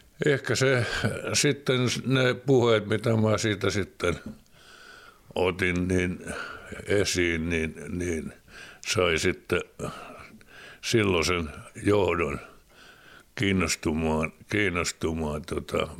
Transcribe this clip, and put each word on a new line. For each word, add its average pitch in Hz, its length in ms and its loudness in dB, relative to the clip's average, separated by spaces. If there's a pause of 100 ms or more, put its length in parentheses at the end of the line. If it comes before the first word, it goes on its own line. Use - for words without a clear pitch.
(260)
ehkä 139 300 2
se 131 300 4 (480)
sitten, 135 460 0 (260)
ne 131 280 2
puheet, 117 540 4
mitä 110 220 0
mä 110 280 4
siitä 104 320 0
sitten 90 500 -2 (1160)
otin, 90 520 0
niin 90 380 0 (600)
esiin, 87 640 0
niin, 80 260 -2 (120)
niin 85 460 -4 (540)
sai 87 300 2
sitten 87 440 0 (1200)
silloisen 87 680 2 (340)
johdon 87 560 2 (960)
kiinnostumaan, 80 1000 0 (160)
kiinnostumaan, 82 920 -2
tota, 78 460 -4 (120)